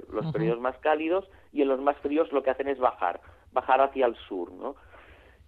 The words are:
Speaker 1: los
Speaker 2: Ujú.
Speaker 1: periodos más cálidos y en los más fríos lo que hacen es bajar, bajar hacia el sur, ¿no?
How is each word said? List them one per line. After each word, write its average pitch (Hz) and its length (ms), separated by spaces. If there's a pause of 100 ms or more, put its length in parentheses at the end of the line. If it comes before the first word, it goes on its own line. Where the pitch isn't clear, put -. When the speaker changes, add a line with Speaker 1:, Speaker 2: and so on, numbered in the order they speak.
(120)
Speaker 1:
los 107 140
Speaker 2:
Ujú. 156 80
Speaker 1:
periodos 113 260
más 127 180
cálidos 160 480 (260)
y 143 120
en 135 60
los 131 120
más 143 160
fríos 151 340
lo 139 120
que 131 80
hacen 135 160
es 139 100
bajar, 117 440 (320)
bajar 127 280
hacia 135 240
el 117 100 (120)
sur, 92 240
¿no? 98 240 (720)